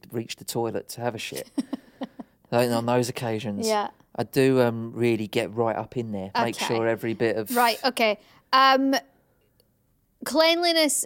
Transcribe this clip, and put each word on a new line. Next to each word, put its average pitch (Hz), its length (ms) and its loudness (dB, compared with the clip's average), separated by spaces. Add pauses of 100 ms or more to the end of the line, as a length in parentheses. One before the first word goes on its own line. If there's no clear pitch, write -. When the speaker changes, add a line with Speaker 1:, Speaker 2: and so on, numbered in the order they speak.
(120)
Speaker 1:
reach 117 260 -8
the - 80 -20
toilet 113 440 -4
to - 120 -14
have 120 120 -2
a 110 60 -8
shit. - 360 -10
Speaker 2:
<laughs> 269 60 -2 (920)
Speaker 1:
Like, 120 180 2
on 117 160 0
those 120 240 2
occasions, 110 560 -6
Speaker 2:
Yeah. 214 240 0 (260)
Speaker 1:
I - 100 -4
do, 131 360 4
um, 117 320 0
really 113 320 0
get 104 300 -2
right 113 200 0
up - 220 -8
in 117 140 -6
there, 98 240 -8
make 117 200 0
Speaker 2:
Okay. - 120 -6
Speaker 1:
sure 113 200 -2
every 113 280 -2
bit 113 200 0
of 110 200 -6
Speaker 2:
Right, 240 280 0
okay. 233 360 0 (320)
Um, 269 420 6 (1300)
cleanliness 330 840 2